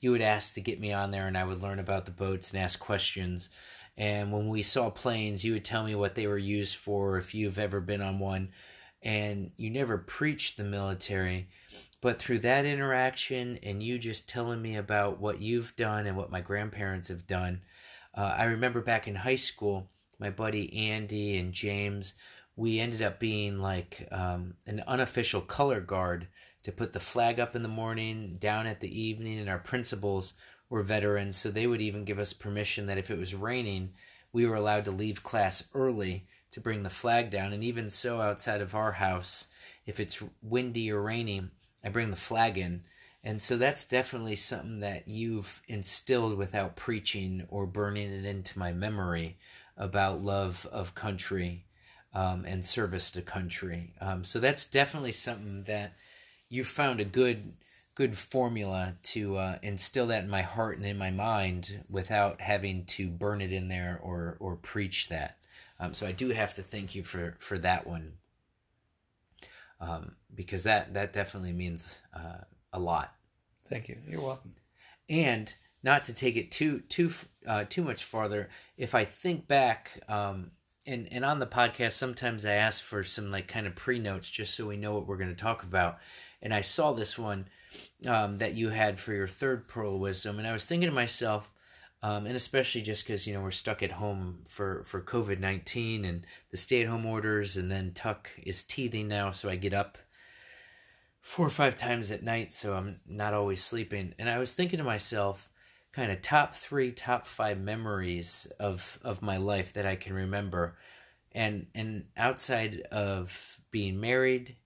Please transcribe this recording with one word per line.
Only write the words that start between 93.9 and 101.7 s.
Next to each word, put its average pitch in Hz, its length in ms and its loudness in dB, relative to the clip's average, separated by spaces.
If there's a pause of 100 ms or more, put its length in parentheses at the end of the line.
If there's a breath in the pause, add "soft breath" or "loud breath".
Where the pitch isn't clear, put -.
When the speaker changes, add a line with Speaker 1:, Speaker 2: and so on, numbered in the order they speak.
Speaker 1:
home 92 560 -4
for, 98 360 -4
for 92 180 -6
covid 101 360 0
nineteen 104 680 -2
and 87 220 -2 (240 loud breath)
the - 60 -6
stay-at-home 117 480 2
orders, 107 540 0
and 92 120 0
then 95 220 -2
Tuck - 380 -6 (120)
is - 220 -6
teething 110 420 -2
now, 101 260 0
so 98 160 -4
I 92 80 -2
get 95 180 0
up 98 240 0 (1200 loud breath)
four - 260 0
or 143 40 4
five 139 260 6